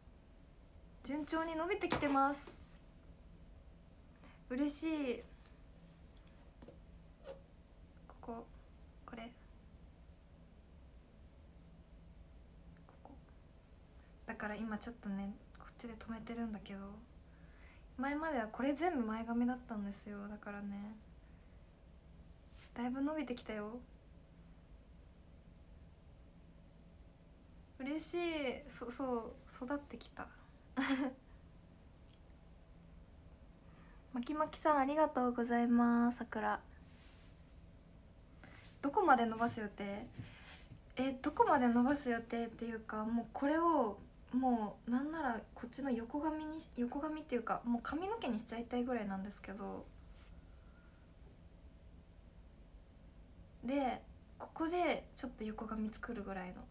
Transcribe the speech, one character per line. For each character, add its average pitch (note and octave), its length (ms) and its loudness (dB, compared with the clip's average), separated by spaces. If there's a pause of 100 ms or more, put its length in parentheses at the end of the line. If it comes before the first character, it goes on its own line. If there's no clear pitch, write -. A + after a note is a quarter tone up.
(1040)
順 D4 200 -2
調 D#4+ 180 4
に E4 140 0
伸 E4 120 2
び G4+ 100 2
て F4 100 0
き - 80 2
て D4 100 4
ま C#4 280 6
す。 - 260 -6 (1900)
嬉 C#4+ 260 4
し - 60 2 (300)
い。 - 100 -4 (2750)
こ - 140 -18
こ、 A#3 260 -8 (600)
こ A#3+ 100 -12
れ。 A3+ 160 -10 (3500)
こ - 60 -18 (120)
こ。 - 80 -14 (1120)
だ G#3+ 80 -4
か G#3+ 140 -4
ら G#3 60 -2
今 G#3+ 220 -2
ち A#3+ 140 -4
ょ - 20 -6
っ - 40 -12
と - 120 -8
ね、 G3 240 0 (260)
こ - 120 -16
っ - 80 -18
ち A#3+ 100 -8
で A3+ 60 -8
止 A3+ 180 -8
め A3+ 80 -6
て A#3 140 -6
る A#3 100 -2
ん A3 80 -2
だ G3+ 100 -6
け G3+ 120 -8
ど。 G3 60 -8 (1200)
前 C#4 140 2
ま D#4+ 160 0
で C#4 80 2
は G#3+ 80 2
こ A3 160 -4
れ C#4+ 120 4
全 D#4 260 4
部 A3 60 2
前 A3+ 180 -2
髪 A#3 200 2
だ B3 100 4
っ B3 40 -6 (100)
た A#3 60 -4
ん G#3 100 -2
で G3+ 60 -2
す G3 180 -8
よ。 G3+ 200 -8
だ G#3 80 -8
か G#3 160 -8
ら G3+ 100 -6
ね、 G3+ 320 -6 (1800)
だ A#3+ 140 -2
い B3 40 0
ぶ C4+ 120 0
伸 D4 100 2
び D#4 140 0
て B3 80 -2
き B3 80 -8
た A3 100 -6
よ。 G#3+ 280 -4 (4000)
嬉 C#4+ 180 -2
し - 160 0
い。 D#4+ 540 0
そ-、 - 240 -6
そ B3+ 240 0
う、 - 480 -6
育 C#4 100 0
っ C#4+ 40 2
て C4 180 -12
き - 160 -14
た。 - 160 -10 (480)
<laughs> C4+ 360 2 (3000)
ま B3 80 0
き C4+ 120 -2
ま D4+ 140 4
き - 140 -2
さ D#4 140 10
ん、 C#4+ 40 8
あ C4+ 60 8
り C#4+ 100 4
が D4+ 140 8
と B3 220 4
う - 20 4
ご A#3+ 120 2
ざ A#3+ 160 6
い A#3+ 60 6
ま A#3+ 460 8
す。 - 60 0
桜。 G#3+ 420 0 (2250)
ど C#4 120 0
こ G#4 100 6
ま C#4+ 140 12
で A#3 100 6
伸 A3 100 0
ば A#3 120 4
す A#3 100 -2
予 G#3+ 120 -2
定？ G3+ 360 -4 (880)
え、 C4 260 2
ど D4 120 0
こ A#4+ 100 8
ま E4+ 160 10
で B3 80 8
伸 A#3+ 160 8
ば C#4+ 140 6
す C#4 140 0
予 A#3 100 2
定 A#3 260 -2
っ - 40 -2
て - 140 -8
い A#3 120 -4
う A3 40 -6
か、 A3 240 -2
も A3+ 200 2
う - 80 -14
こ C#4+ 160 2
れ D#4 100 6
を、 D#4 400 6 (320)
も A#3+ 460 4 (100)
う A#3 40 0
な B3 100 4
ん D4+ 100 0
な D#4+ 120 -2
ら A#3 180 2 (140)
こ - 120 -14
っ A#3+ 40 -8
ち C4 120 -6
の C#4 80 2
横 A#3 300 0
髪 D#4 240 0
に D#4 160 -4
し-、 - 160 -8
横 A#3+ 240 0
髪 D#4 220 -2
っ - 20 -10
て - 100 -2
い A#3+ 40 4
う A#3 40 -4
か、 - 220 0
も A#3+ 140 2
う - 40 -10
髪 F4 260 0
の A4+ 100 0
毛 D#4 100 -2
に A3 100 2
し - 60 -6
ち - 100 -4
ゃ A#3 40 -2
い A#3+ 60 -2
た B3 120 -2
い B3 80 4
ぐ B3+ 100 0
ら A3+ 60 2
い G3+ 80 -2
な F#3+ 80 0
ん F#3+ 60 -2
で G3+ 80 -6
す - 100 -12
け F#3+ 120 -8
ど。 G3 340 -6 (3750)
で、 C4 380 2 (360)
こ - 140 -10
こ D#4+ 160 0
で E4+ 480 4
ち - 80 -6
ょ B3 40 -2
っ - 20 -12
と - 140 -6
横 G#3+ 200 -4
髪 G#3+ 240 0
作 - 240 -6
る G3+ 100 -4
ぐ G3 120 -4
ら F#3 100 -4
い F3+ 80 -8
の。 - 180 -12